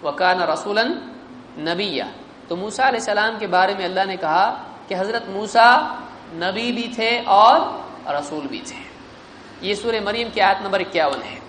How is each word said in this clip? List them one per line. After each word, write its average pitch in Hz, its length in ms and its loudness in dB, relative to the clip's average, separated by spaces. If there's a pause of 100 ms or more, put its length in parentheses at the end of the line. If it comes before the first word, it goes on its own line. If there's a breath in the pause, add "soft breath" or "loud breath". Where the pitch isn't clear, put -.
وَكَانَ 180 380 2
رَسُولًا 208 500 0 (640)
نَبِيًّا، 165 480 -4 (420)
تو 170 80 -6
موسیٰ 220 300 -2
علیہ 247 120 2
السلام 214 400 0
کے 208 80 -6
بارے 185 280 2
میں 196 100 -6
اللہ 185 220 -2
نے 190 100 -6
کہا 175 460 0 (260)
کہ 202 100 -4
حضرت 220 300 -4
موسیٰ 226 540 6 (520)
نبی 190 380 -4
بھی 233 220 -6
تھے 233 300 0
اور 220 360 8 (520)
رسول 143 340 -6
بھی 110 180 -8
تھے۔ - 180 -14 (800)
یہ 196 140 -4
سورہ 220 300 -2
مریم 226 300 -4
کی 214 60 0
آیت 196 220 4
نمبر 196 180 0
اکیاون 147 420 0
ہے۔ - 160 -12 (100)